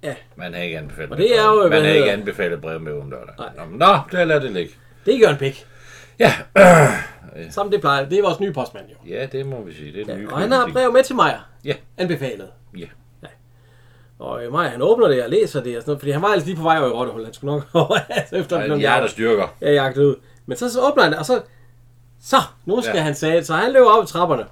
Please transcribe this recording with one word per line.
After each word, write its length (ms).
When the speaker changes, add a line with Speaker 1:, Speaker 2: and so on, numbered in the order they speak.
Speaker 1:
Ja. 120
Speaker 2:
man 180
har 80
ikke 160
anbefalet 340
Speaker 1:
Og 60
det 200
er 120
Speaker 2:
brev. 120
Speaker 1:
jo, 60
hvad 20
Speaker 2:
Man 120
har 60
ikke 120
Speaker 1:
hedder 120
Speaker 2:
anbefalet 480
brev 200
med 200
om 100
lørdag. 280
Speaker 1:
Nej. 180
Speaker 2:
Nå, 80
men 140
nå, 180
det 80
er 40
lader 160
det 100
ligge. 220
Speaker 1:
Det 80
er 40
Jørgen 180
Bæk. 300
Speaker 2:
Ja. 140
<clears throat> 340
Speaker 1:
Som 200
det 100
plejer. 280
Det 100
er 40
vores 180
nye 120
postmand, 380
jo. 60
Speaker 2:
Ja, 120
det 200
må 160
vi 120
sige. 180
Det 80
er 40
den 100
Speaker 1:
Ja, 60
Speaker 2:
nye 100
Speaker 1:
og 100
han 120
har 140
Speaker 2:
købmand. 60
Speaker 1:
brev 80
med 100
til 140
Maja. 200
Speaker 2:
Ja. 100
Speaker 1:
Anbefalet. 500
Speaker 2:
Ja. 80
Speaker 1:
Ja. 60
Og, 260
øh, 80
Maja, 160
han 140
åbner 260
det 160
og 60
læser 320
det 140
og 60
sådan 80
noget, 100
fordi 120
han 100
var 60
altså 180
lige 100
på 60
vej 160
over 100
i 40
Rottehul. 320
Han 100
skulle 200
nok 80
<laughs> 100
over, 120
altså, 280
efter 200
Speaker 2:
Ja, 60
Speaker 1:
at 60
blive 100
Speaker 2:
hjertestyrker. 840
Speaker 1:
Ja, 120
jagtet 320
ud. 100
Men 120
så, 140
så 160
åbner 140
han 100
det, 60
og 80
så... 140
Så, 140
nu 180
skal 140
Speaker 2:
Ja. 60
Speaker 1:
han 120
sige, 300
så 100
han 180
løber 180
op 120
ad 40
trapperne. 460